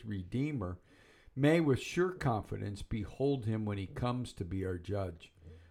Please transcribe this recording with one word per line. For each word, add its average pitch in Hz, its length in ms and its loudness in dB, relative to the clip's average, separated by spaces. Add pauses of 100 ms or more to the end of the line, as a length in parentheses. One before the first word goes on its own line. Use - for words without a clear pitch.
Redeemer, 101 720 -2 (580)
may 151 260 6
with 139 180 6
sure 180 320 0
confidence 104 720 -2
behold 127 640 -2
him 110 200 0
when 104 140 -2
he 95 80 -4
comes 123 460 -2
to - 120 -6
be 92 180 -2
our 92 140 -2
judge, 92 540 -6 (400)